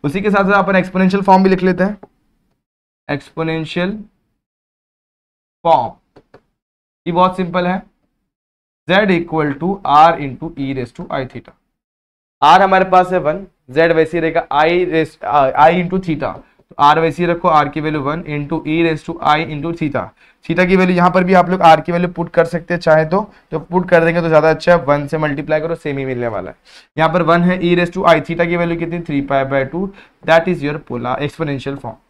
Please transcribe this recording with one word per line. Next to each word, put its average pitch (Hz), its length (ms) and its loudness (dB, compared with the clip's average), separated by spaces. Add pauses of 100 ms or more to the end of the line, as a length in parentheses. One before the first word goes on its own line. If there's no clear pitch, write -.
उसी 147 160 -2
के 208 100 0
साथ 196 140 2
साथ 202 180 2
अपन 190 140 0
एक्सपोनेंशियल 185 460 0
फॉर्म 190 200 6
भी 190 80 4
लिख 180 120 0
लेते 180 220 2
हैं। 208 120 -4 (1120)
एक्सपोनेंशियल 160 880 -6 (1700)
फॉर्म 147 260 2 (1160)
ये 175 60 -4
बहुत 185 240 0
सिंपल 180 300 -2
है, 185 140 -4 (1080)
z 190 240 2
equal 160 360 -2 (100)
to 180 140 -4 (200)
r 156 280 6
into 143 360 -10
e 139 180 -8
raise 123 240 -10
to 180 140 -14
i 135 140 -6
theta। 120 260 -18 (920)
r 165 200 6
हमारे 190 280 4
पास 180 220 4
है 185 80 0
वन, 160 240 -4 (260)
z 165 220 2
वैसे 160 240 0
ही 165 40 0
रहेगा, 160 340 -2
i 151 140 2 (180)
raise, 156 380 -2
आ, 135 260 2 (100)
i 160 140 8
into 180 260 -2
theta, 139 320 -6 (380)
तो - 140 -20
r 151 140 4
वैसे 165 240 -2
ही 175 80 0
रखो, 170 200 -2
r 147 220 2
की 156 80 -8
वैल्यू 151 220 -4
वन 151 280 -6
into 147 340 -6
e 156 200 -4
raise 160 200 -2
to 170 100 -10 (140)
i 151 180 2
into 156 280 -8
theta। 135 300 -4 (400)
theta 175 240 0
की 190 80 4
वैल्यू 185 200 2
यहाँ 175 140 4
पर 180 140 2
भी 185 100 2
आप 175 160 4
लोग 185 120 -2
r 160 220 6
की 175 80 -6
वैल्यू 175 180 -2
पुट 170 200 -8
कर 165 140 2
सकते 170 300 -6
हैं 175 60 -4
चाहे 156 260 4
तो, 180 140 0 (300)
तो 156 100 -6
पुट 180 280 -2
कर 165 160 4
देंगे 170 160 0
तो 165 80 -2
ज़्यादा 160 220 4
अच्छा 160 220 2
है, 175 120 6
वन 143 220 0
से 156 120 -6
मल्टीप्लाई 151 420 -2
करो 165 160 -4
सेम 143 220 -8
ही 135 60 -6
मिलने 120 240 -4
वाला 92 220 -8
है। - 60 -20 (420)
यहाँ 156 140 2
पर 175 120 2
वन 170 180 4
है, 180 180 2
e 175 160 2
raise 175 160 0
to 185 140 -2
i, 165 140 6
theta 170 280 -4
की 175 80 -2
वैल्यू 170 220 -2
कितनी, 170 220 -6
थ्री 151 220 -4
पाई 139 240 -2
by 135 260 -2
टू, 190 160 -6 (380)
that 165 220 2
is 151 160 -4
your 147 140 -4 (100)
polar 120 320 -6
exponential 143 560 -6
form। 120 340 -14